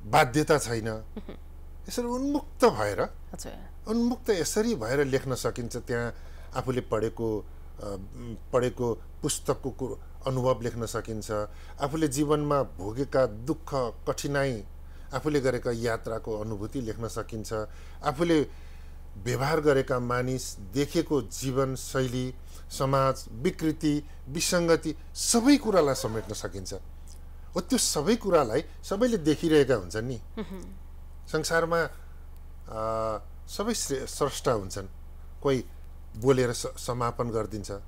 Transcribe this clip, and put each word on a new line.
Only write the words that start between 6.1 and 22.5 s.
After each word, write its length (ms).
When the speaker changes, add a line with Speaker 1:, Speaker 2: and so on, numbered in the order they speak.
Speaker 1:
आफूले 260
पढेको, 580
अ, 60
पढेको 400
पुस्तकको 760
कुरो, 300
अनुभव 340
लेख्न 240
सकिन्छ। 460
आफूले 260
जीवनमा 560
भोगेका 600
दुःख, 440
कठिनाई, 540
आफूले 260
गरेका 320
यात्राको 680
अनुभूति 420
लेख्न 260
सकिन्छ। 460
आफूले 460
व्यवहार 420
गरेका 400
मानिस, 580
देखेको 640
जीवनशैली, 1120